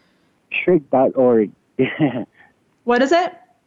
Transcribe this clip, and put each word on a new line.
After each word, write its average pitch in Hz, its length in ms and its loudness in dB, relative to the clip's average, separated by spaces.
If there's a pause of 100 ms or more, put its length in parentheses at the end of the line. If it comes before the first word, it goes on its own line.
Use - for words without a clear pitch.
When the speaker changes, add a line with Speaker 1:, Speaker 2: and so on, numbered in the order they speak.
(520)
Speaker 1:
shrink 156 380 -2
dot 131 260 0
org. 120 360 2 (260)
<laughs> 131 480 -2 (580)
Speaker 2:
What 240 180 0
is 269 100 0
it? 339 220 0 (340)